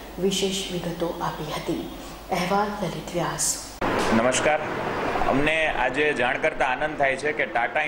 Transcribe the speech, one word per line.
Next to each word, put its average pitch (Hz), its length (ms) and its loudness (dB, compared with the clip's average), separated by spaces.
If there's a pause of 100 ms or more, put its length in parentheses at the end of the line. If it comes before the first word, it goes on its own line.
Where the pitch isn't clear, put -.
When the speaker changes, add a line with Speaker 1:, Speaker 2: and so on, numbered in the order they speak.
(220)
Speaker 1:
વિશેષ 190 500 0
વિગતો 170 500 -4
આપી 160 220 -4
હતી. - 460 -4 (420)
અહેવાલ 196 540 0
લલિત 156 300 -6
વ્યાસ. - 600 -2 (420)
Speaker 2:
નમસ્કાર. 127 420 4 (720)
અમને 151 380 4
આજે 143 460 2
જાણ 123 240 2
કરતા 151 280 2
આનંદ 139 320 0
થાય 135 180 4
છે 139 160 0
કે 151 120 0
Tata 120 440 0